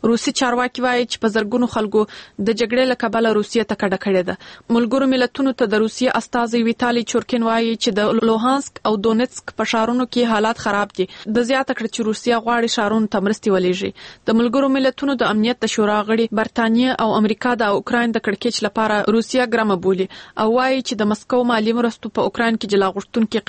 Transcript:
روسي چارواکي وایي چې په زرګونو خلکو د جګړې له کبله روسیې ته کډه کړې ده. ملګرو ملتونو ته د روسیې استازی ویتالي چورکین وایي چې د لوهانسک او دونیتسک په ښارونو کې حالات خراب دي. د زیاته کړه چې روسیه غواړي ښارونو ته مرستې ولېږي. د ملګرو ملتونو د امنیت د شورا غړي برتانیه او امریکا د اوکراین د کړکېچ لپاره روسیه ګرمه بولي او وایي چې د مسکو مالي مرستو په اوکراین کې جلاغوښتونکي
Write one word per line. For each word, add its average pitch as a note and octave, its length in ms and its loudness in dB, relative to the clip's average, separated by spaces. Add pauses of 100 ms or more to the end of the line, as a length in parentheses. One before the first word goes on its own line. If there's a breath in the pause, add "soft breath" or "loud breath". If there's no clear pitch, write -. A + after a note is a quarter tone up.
روسي A#3 340 2
چارواکي B3 440 -2
وایي B3 220 0
چې - 180 -10
په A3+ 120 2
زرګونو A3 400 0
خلکو G#3+ 260 0 (460 loud breath)
د - 20 0 (120)
جګړې A#3+ 300 2
له A#3 120 0
کبله A3+ 340 0
روسیې G#3+ 340 0
ته G#3+ 120 -4
کډه F#3 220 0
کړې F#3+ 240 2
ده. F3+ 60 -4 (420 loud breath)
ملګرو A#3+ 360 2
ملتونو C4 400 0
ته B3 220 0
د G#3+ 80 2
روسیې B3 380 0
استازی A#3 420 -2
ویتالي A#3+ 500 0
چورکین A#3 360 0
وایي A3+ 280 0
چې - 220 0
د A3 300 2
لوهانسک B3 600 0
او - 20 2 (140)
دونیتسک A3+ 540 -2
په A3 40 0
ښارونو A#3+ 420 0
کې A#3+ 260 0
حالات A3 320 0
خراب G3+ 340 0
دي. F#3 80 0 (300 loud breath)
د A#3+ 140 2
زیاته C4+ 280 0
کړه A3 160 -4
چې - 140 -6
روسیه A3+ 360 0
غواړي A#3 300 0
ښارونو A3 400 0
ته F#3+ 120 0
مرستې A3 280 -2
ولېږي. F#3 360 0 (360 loud breath)
د A3 140 2
ملګرو C4 360 2
ملتونو C4+ 400 0
د A3+ 160 0
امنیت A3 320 0
د A3 120 -2
شورا G#3 260 2
غړي A3 240 0 (160)
برتانیه A#3 640 0
او - 20 0 (140)
امریکا A3+ 320 0
د G#3 240 0
اوکراین A#3+ 340 0
د A3 140 -2
کړکېچ A3 420 -2
لپاره G#3+ 340 0 (140)
روسیه B3 380 0
ګرمه G#3+ 220 2 (100)
بولي F#3 220 0 (300 loud breath)
او A3 140 2
وایي B3+ 300 2
چې - 120 -4
د G#3 200 0
مسکو B3 300 0 (100)
مالي A3 260 2
مرستو A#3 360 -4
په A3+ 120 0
اوکراین A3+ 320 0
کې - 120 -8
جلاغوښتونکي G3+ 680 0 (100)